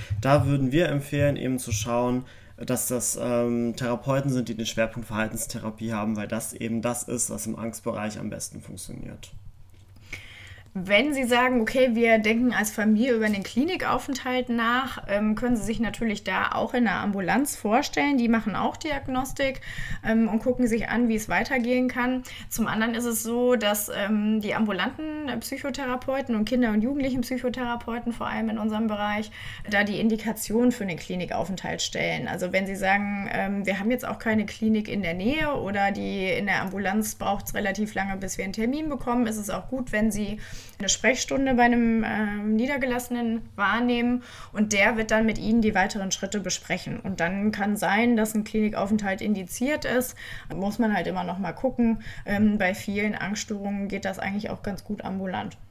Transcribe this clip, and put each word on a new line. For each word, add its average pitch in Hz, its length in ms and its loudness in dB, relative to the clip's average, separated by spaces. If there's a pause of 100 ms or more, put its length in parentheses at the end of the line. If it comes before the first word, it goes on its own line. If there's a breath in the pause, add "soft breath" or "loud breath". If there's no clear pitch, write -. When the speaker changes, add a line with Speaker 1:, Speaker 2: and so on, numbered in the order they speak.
(220 loud breath)
Speaker 1:
Da 139 260 6
würden 139 240 4
wir 160 180 4
empfehlen, 143 480 2
eben 127 220 0
zu 120 120 -8
schauen, 123 540 0 (320 loud breath)
dass 120 300 -2
das, 120 340 -2
ähm, 120 540 2
Therapeuten 135 560 0
sind, 123 180 0
die 113 60 -6
den 110 100 -4
Schwerpunkt 113 420 -2
Verhaltenstherapie 110 880 -4
haben, 107 220 0
weil 104 120 -4
das 110 260 -4
eben 113 280 -2
das 120 220 -2
ist, 120 260 -2
was 110 160 -6
im 110 140 -4
Angstbereich 107 600 -6
am 104 120 -6
besten 101 300 -10
funktioniert. - 680 -12 (1400 loud breath)
Speaker 2:
Wenn 202 380 4
Sie 269 120 2
sagen, 247 360 4
„Okay, 254 320 4
wir 226 240 6
denken 226 340 4
als 208 200 0
Familie 220 420 4
über 220 140 2
einen 202 160 0
Klinikaufenthalt 254 1040 0
nach“, 240 580 0
ähm, 214 280 2
können 247 200 2
Sie 214 60 0
sich 220 180 -2
natürlich 214 440 -2
da 190 300 0
auch 214 200 0
in 247 120 4
der 185 140 2
Ambulanz 196 560 0
vorstellen. 285 600 2
Die 233 100 2
machen 214 280 2
auch 233 200 0
Diagnostik, 269 840 -4 (420 loud breath)
ähm, 220 240 4
und 220 120 0
gucken 247 260 2
sich 226 240 0
an, 240 200 2
wie 226 60 2
es 214 140 -4
weitergehen 247 600 2
kann. 254 340 0 (260 loud breath)
Zum - 160 0
anderen 220 300 0
ist 240 100 -2
es 226 160 0
so, 247 340 4
dass, 208 400 0
ähm, 214 460 2
die 208 140 -2
ambulanten 247 840 -2
Psychotherapeuten 262 920 -4
und 214 100 2
Kinder- 247 260 2
und 208 100 4
Jugendlichenpsychotherapeuten 247 1300 -2
vor - 140 -6
allem 220 240 -2
in 220 80 -2
unserem 214 300 0
Bereich 208 420 -2 (400 loud breath)
da 208 140 6
die 208 160 0
Indikation 220 720 2
für 233 140 -6
einen 175 120 -2
Klinikaufenthalt 170 840 -4
stellen. 160 440 -2
Also 180 240 -4
wenn 190 140 2
Sie 196 100 -4
sagen, 202 560 0
ähm, 196 360 0
„Wir 196 100 0
haben 202 140 0
jetzt 254 160 -2
auch 214 100 -4
keine 220 300 0
Klinik 220 400 0
in 208 160 -2
der 170 100 -2
Nähe“ 285 400 0
oder 202 380 2
die, 196 400 -2
in 202 160 0
der 185 160 2
Ambulanz 196 500 0
braucht's 202 400 -2
relativ 208 400 -2
lange, 190 240 -2
bis 190 220 -6
wir 190 40 -4
einen 190 100 -4
Termin 269 360 -2
bekommen, 247 380 0
ist 220 100 -4
es 208 140 -6
auch 185 180 -6
gut, 254 220 -6
wenn 220 200 2
Sie 208 280 -4 (400 loud breath)
eine 214 80 -4
Sprechstunde 262 680 2
bei 240 80 6
einem, 233 420 4
ähm, 208 500 0
Niedergelassenen 240 840 0 (160)
wahrnehmen 240 640 2 (300 loud breath)
und 208 180 2
der 208 240 6
wird 220 160 -2
dann 220 140 6
mit 220 120 2
Ihnen 220 240 4
die 214 140 4
weiteren 196 380 2
Schritte 202 260 -4
besprechen. - 600 -4
Und - 180 -4
dann 196 320 2
kann 208 240 0
sein, 208 400 4
dass 214 180 2
ein 214 120 0
Klinikaufenthalt 208 720 2
indiziert 208 640 0
ist. 247 320 0 (400 loud breath)
Muss 202 240 -2
man 220 160 4
halt 170 120 0
immer 180 180 -2
noch 175 120 -4
mal 185 140 -4
gucken. 233 500 2 (240 loud breath)
Ähm, 208 320 4
bei 185 180 2
vielen 208 380 -2
Angststörungen 202 760 -4
geht 196 160 -4
das 190 140 -4
eigentlich 196 320 -4
auch 190 120 -8
ganz 196 220 -6
gut - 180 -6
ambulant. 190 540 -6 (140)